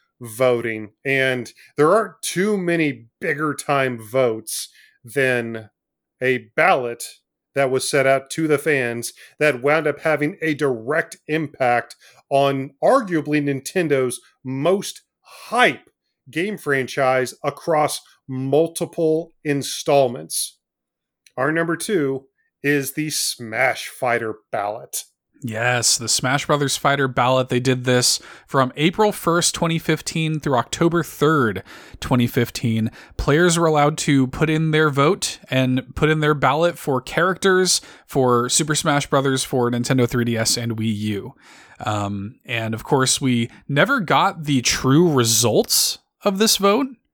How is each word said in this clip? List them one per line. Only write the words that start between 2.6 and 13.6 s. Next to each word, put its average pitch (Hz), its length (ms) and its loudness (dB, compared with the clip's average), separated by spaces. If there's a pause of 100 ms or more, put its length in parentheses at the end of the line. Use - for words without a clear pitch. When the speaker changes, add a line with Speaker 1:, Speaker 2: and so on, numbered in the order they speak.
Speaker 1:
bigger 151 360 -2
time 135 440 -2
votes 113 720 -2 (340)
than 117 640 -4 (520)
a 127 340 -2
ballot 139 480 0 (520)
that 139 160 0
was 131 180 0
set 139 160 2
out 135 240 2
to 160 180 -2
the 147 120 2
fans 120 520 -2 (280)
that 139 240 2
wound 151 240 2
up 147 140 -4
having 147 400 0
a 160 120 -2
direct 143 640 -2 (100)
impact 135 680 -2 (340)
on 139 540 0
arguably 165 580 2
Nintendo's 139 800 -2 (220)